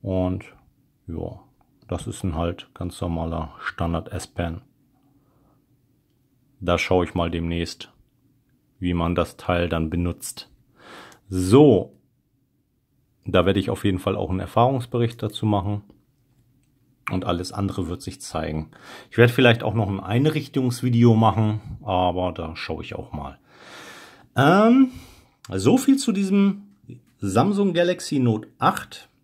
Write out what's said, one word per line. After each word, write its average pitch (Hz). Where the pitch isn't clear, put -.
Und 92
ja, 82
das -
ist -
ein 87
halt 85
ganz -
normaler 82
Standard 85
S-Pen. 87
Da 87
schaue 90
ich -
mal 85
demnächst, 85
wie 90
man 85
das 85
Teil 87
dann 82
benutzt. 87
So, 95
da 92
werde 98
ich 92
auf -
jeden 95
Fall 98
auch 95
einen 95
Erfahrungsbericht 117
dazu 110
machen. 104
Und 92
alles 90
andere 98
wird 87
sich -
zeigen. 78
Ich -
werde 120
vielleicht 120
auch 131
noch 107
ein 98
Einrichtungsvideo 123
machen, 107
aber 90
da 80
schaue 80
ich -
auch -
mal. 71
Ähm, 220
so 95
viel 269
zu 233
diesem 196
Samsung 175
Galaxy 175
Note 113
acht. -